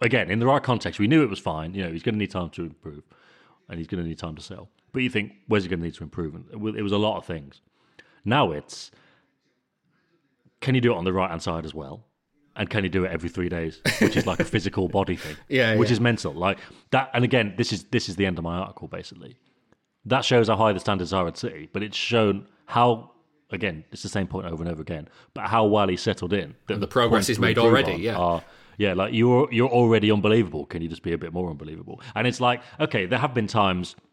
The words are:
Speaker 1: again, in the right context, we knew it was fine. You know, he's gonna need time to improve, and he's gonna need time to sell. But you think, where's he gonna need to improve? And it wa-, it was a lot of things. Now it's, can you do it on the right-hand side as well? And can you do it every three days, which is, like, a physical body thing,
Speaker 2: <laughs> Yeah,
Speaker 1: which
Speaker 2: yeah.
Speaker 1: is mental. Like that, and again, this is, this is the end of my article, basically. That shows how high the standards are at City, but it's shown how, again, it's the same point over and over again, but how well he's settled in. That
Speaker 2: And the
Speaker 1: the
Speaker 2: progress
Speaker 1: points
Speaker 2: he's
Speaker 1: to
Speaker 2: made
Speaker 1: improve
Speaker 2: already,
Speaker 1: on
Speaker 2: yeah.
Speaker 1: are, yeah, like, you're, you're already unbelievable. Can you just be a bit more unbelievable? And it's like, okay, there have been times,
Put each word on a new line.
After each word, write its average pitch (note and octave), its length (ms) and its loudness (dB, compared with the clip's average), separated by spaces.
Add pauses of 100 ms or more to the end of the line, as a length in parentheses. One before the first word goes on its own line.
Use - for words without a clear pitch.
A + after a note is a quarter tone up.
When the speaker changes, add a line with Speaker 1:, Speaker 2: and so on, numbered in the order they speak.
Speaker 1:
again, A#2 300 2
in G#2 100 0
the A#2 60 2
right C3+ 160 4
context, G#2+ 360 -2
we G#2 80 2
knew D3+ 160 6
it A#2+ 80 2
was F#2+ 80 -6
fine. D#2+ 360 -6
You G2 100 -4
know, E2 80 -6
he's E2 100 -8
gonna A2+ 160 -2
need G2+ 120 -2
time F2 200 -4
to - 140 -10
improve, D2+ 380 -14 (680)
and F2 100 -10
he's E2 80 -6
gonna F2+ 180 -4
need E2 140 -6
time D#2+ 180 -8
to - 60 -16
sell. - 260 -16 (240)
But C3+ 100 -2
you B2+ 80 0
think, G#2 220 -4 (140)
where's G#2+ 180 2
he F2+ 60 -6
gonna F2 120 -2
need E2+ 120 -4
to - 100 -16
improve? D#2 300 -8
And F2 180 -16
it - 80 -14
wa-, G#2+ 160 -4
it A2 60 -4
was G2+ 100 -2
a G#2 60 4
lot G#2 180 0
of E2+ 80 -8
things. D2 360 -12 (640)
Now B2+ 280 2
it's, - 380 -12 (1700)
can C3 140 0
you B2+ 60 4
do A#2 120 6
it G2+ 40 -2
on E2+ 80 -4
the F#2 80 0
right-hand F2+ 300 -2
side E2 220 -4
as D#2 100 -12
well? D2+ 300 -14 (500)
And G#2 140 -6
can G#2 160 -2
you F#2 60 0
do F2+ 140 0
it F#2 60 -2
every E2+ 200 -6
three F2 180 -4
days, E2 320 -6 (200)
which - 160 2
is, - 100 0
like, F#2 120 0
a - 60 0
physical G2 440 -2
body F#2 280 0
thing, D2+ 260 -12
Speaker 2:
<laughs> - 60 -20
Yeah, A#2 280 2
Speaker 1:
which A2 120 4
Speaker 2:
yeah. A#2+ 60 2
Speaker 1:
is G#2+ 60 2
mental. A2+ 340 0
Like F#2 240 0 (320)
that, C3 240 0
and B2 100 2
again, A#2+ 320 2
this A2+ 160 0
is, F#2+ 120 -4
this - 240 -2
is F#2 80 -8
the G2 100 2
end F#2 120 -2
of E2 60 -6
my E2+ 120 -4
article, F2+ 320 -8
basically. - 480 -16 (680)
That B2 200 0
shows A#2 240 4
how A2 80 2
high A2 160 4
the F#2 80 -4
standards F2+ 320 -2
are F#2+ 140 2
at E2 120 -6
City, D#2 340 -10
but G2 100 -4
it's G#2+ 140 -8
shown G#2 500 2 (200)
how, A#2+ 460 2 (380)
again, F2 400 -6
it's - 120 -14
the G#2 80 -8
same G2 160 -2
point F#2 200 -8
over E2 160 -8
and E2+ 80 -4
over D#2 120 -8
again, D#2 260 -10 (240)
but G#2 140 -6
how A2 180 4
well G#2 240 4
he's F2+ 140 -2
settled F#2+ 320 -2
in. E2 200 -4 (120)
That - 80 -4
Speaker 2:
And G#2 80 -6
the G2 40 -2
Speaker 1:
the - 60 -10
Speaker 2:
progress A#2 280 4
Speaker 1:
points - 80 0
Speaker 2:
he's A#2 100 0
Speaker 1:
to - 20 -2
Speaker 2:
made A2+ 160 2
Speaker 1:
improve A#2 160 6
Speaker 2:
already, B2+ 220 4
Speaker 1:
on E2+ 60 -6
Speaker 2:
yeah. G#2+ 180 -2
Speaker 1:
are, F2 260 0 (320)
yeah, G#2 160 2
like, F#2+ 220 0
you're, B2 360 4
you're A#2 200 2
already A2+ 420 6
unbelievable. G2+ 540 2
Can E2 160 -8
you E2 60 -4
just D#2+ 140 -12
be F2+ 120 -4
a D#2+ 40 -2
bit D#2+ 140 -10
more F2+ 180 -4
unbelievable? D#2 500 -14 (140)
And A2+ 120 0
it's B2 140 -2
like, B2 200 2 (200)
okay, C3 260 0
there A#2 120 0
have C3+ 140 -2
been A#2 140 0
times, F#2+ 480 0 (180)